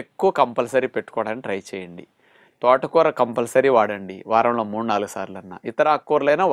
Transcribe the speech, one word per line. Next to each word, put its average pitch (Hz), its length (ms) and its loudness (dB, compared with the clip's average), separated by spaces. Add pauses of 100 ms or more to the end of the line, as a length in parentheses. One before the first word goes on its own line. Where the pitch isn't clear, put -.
ఎక్కువ - 260 -2 (100)
కంపల్సరీ 123 560 0
పెట్టుకోవడానికి 110 500 -6
ట్రై 101 120 -6 (120)
చేయండి. 87 340 -12 (580)
తోటకూర 135 460 4 (140)
కంపల్సరీ 120 540 2
వాడండి, 101 420 0 (140)
వారంలో 117 400 2
మూడు 110 200 -4
నాలుగు 101 240 -2
సార్లు 95 260 -8
అన్నా. 90 160 -18 (140)
ఇతర 151 240 0
ఆకుకూరలైనా 147 580 0